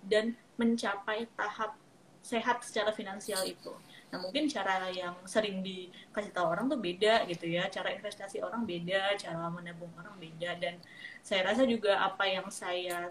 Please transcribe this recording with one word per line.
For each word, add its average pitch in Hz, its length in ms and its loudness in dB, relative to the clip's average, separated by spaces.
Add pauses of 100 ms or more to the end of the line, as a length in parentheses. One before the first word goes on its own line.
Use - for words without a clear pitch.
dan 220 320 2 (240)
mencapai 226 720 2
tahap 214 400 -2 (480)
sehat 240 400 0
secara 214 320 0
finansial 196 480 -4
itu. 180 320 -6 (400)
Nah, 180 80 -6
mungkin 233 240 0
cara 190 480 0
yang 180 320 -4
sering 196 400 0
dikasih 185 680 -8
tahu 180 220 0
orang 220 160 0
tuh 294 80 2
beda 208 480 4
gitu 170 240 -4
ya, 175 240 2
cara 196 240 -2
investasi 202 480 -8
orang 208 180 -4
beda, 190 540 0
cara 170 320 -4
menabung 170 480 -10
orang 165 240 -14
beda, 165 400 -6
dan 175 160 -2 (480)
saya 190 240 4
rasa 240 160 8
juga 208 320 6
apa 190 320 4
yang 185 240 0
saya 180 580 -2